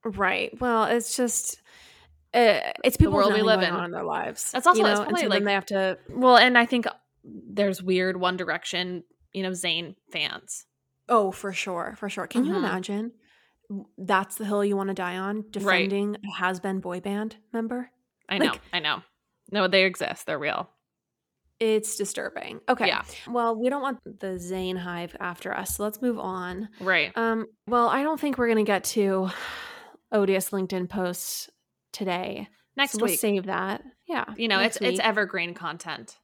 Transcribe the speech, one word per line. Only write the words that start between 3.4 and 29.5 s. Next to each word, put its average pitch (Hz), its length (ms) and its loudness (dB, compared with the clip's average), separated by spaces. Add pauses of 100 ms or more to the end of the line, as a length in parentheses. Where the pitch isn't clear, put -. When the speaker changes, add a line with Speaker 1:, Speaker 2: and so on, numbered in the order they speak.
Speaker 2:
we 202 40 4
Speaker 1:
nothing - 0 -
Speaker 2:
live 214 140 6
Speaker 1:
going 175 140 2
Speaker 2:
in. 175 60 -2
Speaker 1:
on 175 60 -2
in 175 40 -6
their 170 140 -6
lives, - 480 -4
Speaker 2:
That's 254 140 2
also, 359 120 8
Speaker 1:
you - 60 6
Speaker 2:
that's 202 160 6
Speaker 1:
know, 208 40 0
and - 60 -4
Speaker 2:
probably, 349 140 2
Speaker 1:
so 226 40 0
then 202 120 2
Speaker 2:
like, 208 40 0
Speaker 1:
they 202 100 2
have 196 120 0
to 190 320 0 (100)
Speaker 2:
well, 254 280 8
and 247 220 10
I 233 80 8
think 240 200 0 (380)
there's 196 580 -4
weird 185 340 2
One 180 200 0
Direction, 180 680 -4 (300)
you 190 100 -6
know, 185 80 -2
Zayn 175 460 -4 (160)
fans. - 520 -8 (440)
Speaker 1:
Oh, 208 240 4
for 196 200 -8
sure, 175 460 -6
for 202 100 -6
sure. 196 180 -6
Can 247 180 0
you 294 80 0
Speaker 2:
Mm-hmm. 381 120 0
Speaker 1:
imagine? 202 480 -4 (560)
W-, 196 180 -10 (120)
that's 190 380 0
the 220 80 -8
hill 202 200 0
you 202 120 2
wanna 196 180 -2
die 180 220 -4
on, 196 200 -4
Speaker 2:
Right. 214 160 -10
Speaker 1:
defending 196 640 0
a 202 220 -12
has-been 185 420 -2
boy 180 200 -8
band 208 360 -6 (160)
member? 233 380 -6 (380)
Speaker 2:
I 196 100 -2
know, 165 140 -6
Speaker 1:
Like - 80 -10 (120)
Speaker 2:
I 180 80 -2
know. 151 220 -2 (480)
No, 202 180 0
they 190 160 6
exist. - 420 -4
They're 151 120 -4
real. 151 320 -4 (880)
Speaker 1:
It's 220 380 0
disturbing. - 720 -8
Okay. 247 180 2
Speaker 2:
Yeah. 170 160 0 (260)
Speaker 1:
Well, 233 280 0
we 240 120 0
don't 277 140 -2
want 262 220 -4
the 196 340 -8
Zayn 185 400 -4
hive 175 400 -8
after 180 360 -8
us, - 220 -6
so 208 60 -4
let's 214 180 -4
move 247 200 0
on. 185 480 -6 (120)
Speaker 2:
Right. 185 360 2
Speaker 1:
Um, 226 300 0 (200)
well, 240 220 2
I 269 160 2
don't 302 160 -2
think 285 180 -2
we're 240 100 2
gonna 220 140 4
get 202 220 2
to 190 460 0 (840)